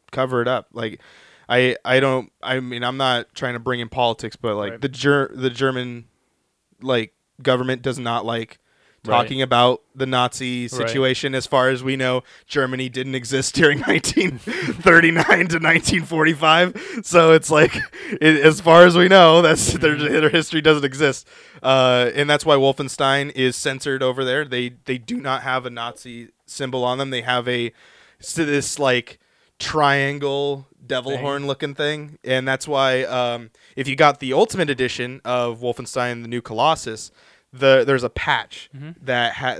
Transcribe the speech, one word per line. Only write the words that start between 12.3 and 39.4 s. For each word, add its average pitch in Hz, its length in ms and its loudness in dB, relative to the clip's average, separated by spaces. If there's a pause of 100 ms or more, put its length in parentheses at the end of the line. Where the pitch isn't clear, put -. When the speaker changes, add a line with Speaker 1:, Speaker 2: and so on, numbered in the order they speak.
Speaker 1:
Germany 131 420 -2
didn't 131 280 -8
exist 123 400 -4
during 143 240 2
<laughs> - 80 -8
nineteen - 500 -2
thirty-nine 170 1080 2
to 165 120 -2
nineteen 165 440 0
forty-five. 165 1000 0
So 165 300 6
it's 160 180 4
like, 151 260 4 (460)
it, 156 240 6
as 156 160 6
far 170 240 10
as 175 100 6
we 180 120 4
know, 175 340 8
that's, 160 320 2
their, 151 220 0
Speaker 2:
Mm-hmm. 147 180 -2
Speaker 1:
their 156 160 4
history 160 320 0
doesn't 151 240 4
exist. 135 420 -2 (360)
Uh, 127 500 4
and 143 160 0
that's 147 160 2
why 151 120 4
Wolfenstein 139 760 0
is 127 240 -2
censored 135 480 -6
over 131 200 -2
there. 135 220 -2
They, 123 280 -6 (120)
they 127 140 -6
do 170 200 -10
not 135 220 -6
have 127 240 -6
a 120 60 -10
Nazi 117 560 -14 (180)
symbol 131 380 -6
on 123 160 -2
them. 135 100 -6
They 123 140 -6
have 123 240 -2
a, 120 260 -4 (460)
s-, - 160 -14
this, 147 420 -4
like, 127 400 -2 (640)
triangle 139 840 -2 (180)
devil 127 280 -6
Speaker 2:
Thing. 127 80 -6
Speaker 1:
horn 143 260 -6
looking 139 260 -6
thing. 151 500 -6
And 131 240 -2
that's 135 200 -4
why, 135 360 0
um, 120 460 -4 (260)
if 135 120 -6
you 139 80 -4
got 147 240 4
the 127 140 -4
Ultimate 180 360 0
Edition 127 560 -4
of 120 340 -2
Wolfenstein: 123 600 -6
The 117 60 -14
New 120 140 -6
Colossus, 117 720 -2 (420)
the, 131 320 4
there's 131 180 2
a 117 60 -2
patch - 640 -4
Speaker 2:
Mm-hmm. 147 160 -16 (140)
Speaker 1:
that 120 280 0
ha-, 127 260 -6